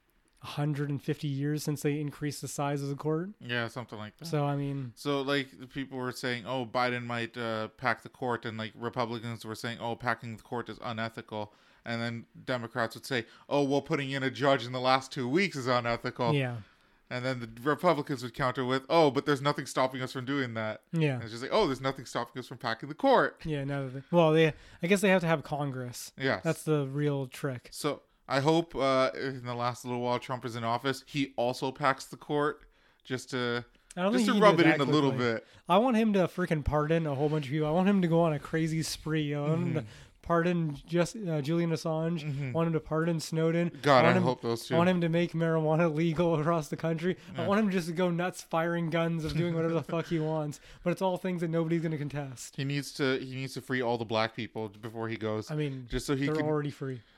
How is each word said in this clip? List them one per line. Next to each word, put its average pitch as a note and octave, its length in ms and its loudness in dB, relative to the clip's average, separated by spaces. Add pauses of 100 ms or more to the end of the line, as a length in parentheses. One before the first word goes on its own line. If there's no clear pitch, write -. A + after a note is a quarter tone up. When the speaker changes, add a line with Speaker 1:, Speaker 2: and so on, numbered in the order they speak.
(440)
Speaker 1:
a - 40 -14
hundred C#3+ 440 -2
and C#3 100 -4
fifty D3+ 260 -4
years D3 360 -2
since D3 180 -4
they D3 180 0
increased D3 420 -6
the C#3 60 -10
size C#3+ 360 -4
of C#3 60 -4
the C#3+ 60 -4
court. D#3 440 -2
Speaker 2:
Yeah, A#2+ 280 -2
something A#2 300 -10
like G#2+ 200 -10
that. D#3 100 -16
Speaker 1:
So, D3 180 0
I C#3+ 100 -2
mean C#3 400 -6
Speaker 2:
So, C#3+ 280 -2
like, C3+ 360 -2
the B2+ 80 -14
people C3+ 300 -8
were B2+ 140 -4
saying, A#2+ 340 -4
"Oh, B2+ 220 -4
Biden B2 380 0
might, A#2 300 -4
uh, A2 340 -4
pack A#2+ 340 -4
the A#2 60 -14
court," A#2+ 360 -4
and, A2 140 -6
like, A2 160 -6
Republicans A#2 680 -4
were A2 120 -8
saying, A#2 240 -8
"Oh, A#2 160 -4
packing A#2 420 -4
the - 60 -18
court A#2 260 -8
is G#2+ 140 -10
unethical." A2 680 -8 (320)
And A#2 160 -6
then A#2 260 -6 (200)
Democrats A#2 500 -4
would - 120 -16
say, B2 180 0 (240)
"Oh, C#3+ 140 4
well, C#3+ 180 2
putting C#3 300 -2
in C3+ 100 -4
a C3 80 0
judge B2 380 2
in B2 40 -8
the B2+ 80 -4
last C3 320 -2
two B2 160 -2
weeks F3 280 2
is B2+ 120 -4
unethical." A#2+ 680 0
Speaker 1:
Yeah. B2+ 220 -2 (500)
Speaker 2:
And B2 160 -6
then B2+ 160 -4
the A#2 100 -10 (120)
Republicans C#3+ 600 0
would A#2+ 100 -8
counter B2+ 320 0
with, C3 240 0
"Oh, D#3 220 8
but C#3 160 0
there's C#3+ 140 2
nothing C#3+ 260 0
stopping C3 340 0
us B2+ 100 -6
from B2+ 140 -8
doing B2+ 300 -2
that." A2 260 -6 (100)
Speaker 1:
Yeah. D3+ 240 2
Speaker 2:
And A#2 80 -6
it's A2 80 -10
just A#2 120 -10
like, - 100 -6
"Oh, G3+ 140 4
there's C3 140 0
nothing C3+ 240 -2
stopping B2 340 -6
us A#2+ 80 -10
from B2+ 100 -12
packing B2 320 -4
the D3+ 60 -8
court." A3+ 500 4
Speaker 1:
Yeah, D3 180 -4
no, C#3 260 -4
they, C3+ 120 -10 (100)
well, E3+ 220 8
they, D#3+ 200 6 (280)
I F3 60 -4
guess F#3+ 140 4
they G3+ 80 4
have F#3 120 6
to E3 60 -2
have D#3+ 160 2
Congress. C3 760 -6
Speaker 2:
Yes. C3 260 0
Speaker 1:
That's D#3+ 200 -2
the D3 240 2
real C#3 400 -2
trick. B2+ 440 -8
Speaker 2:
So, - 300 -4 (260)
I C3 120 2
hope, D#3+ 360 4
uh, C3 400 2
in C3 300 -6
the B2 80 -6
last A#2+ 320 -4
little B2 160 -2
while B2 180 0
Trump B2+ 260 -6
is A#2 100 -6
in A#2+ 80 -6
office, B2 420 -2
he C#3 320 -4
also B2+ 340 0
packs C3+ 340 0
the C#3 120 -14
court D3 440 -2 (420)
just B2+ 280 -6
to, A#2+ 320 -2 (320)
Speaker 1:
I F3 60 -4
don't G3+ 120 2
Speaker 2:
just B3 120 4
Speaker 1:
think - 40 2
Speaker 2:
to G3+ 40 4
Speaker 1:
he G#3 60 4
can - 20 6
Speaker 2:
rub G3 160 8
Speaker 1:
do F3 40 6
Speaker 2:
it D#3+ 40 8
Speaker 1:
that D#3+ 100 6
Speaker 2:
in D3 60 2
a C#3 100 2
little C#3+ 200 4
Speaker 1:
quickly. A#2+ 240 0
Speaker 2:
bit. - 120 -8 (220)
Speaker 1:
I F3 80 6
want A#3+ 200 4
him A3 160 2
to G3 140 4
freaking E3+ 360 -2
pardon D3+ 420 2
a D3 80 -2
whole D3 160 0
bunch D3+ 160 -2
of B2 60 -6
people. D3+ 160 0
I D3+ 40 0
want F#3 160 4
him G3 140 4
to F3 60 2
go E3 140 4
on E3 120 4
a C#3 60 -2
crazy D#3+ 420 -2
spree. D3+ 540 -2
I D3 60 -4
want D3 200 2
him C3 140 0
to D3+ 60 0
Speaker 2:
Mm-hmm. G#2 80 -10 (340)
Speaker 1:
pardon E3+ 540 2 (100)
just, E3 280 0
uh, E3+ 260 -2
Julian E3 280 2
Assange. D#3+ 560 -2
Speaker 2:
Mm-hmm. C#3+ 240 -4
Speaker 1:
I - 20 -6
want E3 160 2
him E3 60 0
to D3 60 2
pardon D#3+ 400 0
Snowden. E3 520 2 (120)
Speaker 2:
God, C#3 160 8
Speaker 1:
I A#2+ 80 8
want - 80 6
Speaker 2:
I - 20 6
Speaker 1:
him, - 60 4
Speaker 2:
hope B2+ 180 2
those A#2 240 -2
two. - 80 -4
Speaker 1:
I D3+ 60 6
want F3 100 6
him F3+ 120 2
to E3+ 80 2
make E3+ 240 2
marijuana D#3+ 600 2
<laughs> - 0 -
legal E3+ 440 2
across D#3+ 280 0
the D#3 100 -6
country. E3 380 -2 (220)
I - 60 -4
Speaker 2:
Yeah. E3+ 40 -2
Speaker 1:
want G3+ 120 4
him G#3+ 100 4
just F3+ 200 0
to E3+ 40 -4
go F3+ 160 2
nuts F3 320 -2
firing E3+ 480 0
guns E3 340 0
of D#3 140 -2
doing E3+ 160 0
whatever E3 220 0
the D3+ 80 0
Speaker 2:
<laughs> - 100 -6
Speaker 1:
fuck E3 140 -2
he E3 120 0
wants. D#3 400 -2 (240)
But F3+ 100 0
it's - 100 -4
all F#3 140 0
things F3+ 240 -2
that E3+ 100 -2
nobody's E3 320 0
gonna D#3+ 160 -2
contest. C#3 580 -8
Speaker 2:
He C#3+ 60 -2
needs C#3 300 -2
to, C3+ 260 2
he C3 160 -8
needs C3 180 -8
to B2+ 80 -8
free B2+ 220 -2
all A#2 160 2
the A#2 60 -2
black A2 300 0
people A2 340 -6 (120)
before A2+ 280 -8
he A2+ 60 -4
goes. G#2+ 360 -4
Speaker 1:
I D3+ 40 -4
mean, C3+ 360 -4
Speaker 2:
Just B2+ 160 -4
so C#3+ 80 2
he C#3 100 0
Speaker 1:
they're D3+ 120 0
Speaker 2:
can D3+ 100 0
Speaker 1:
already D3 240 -2
free. C3 300 -8 (160)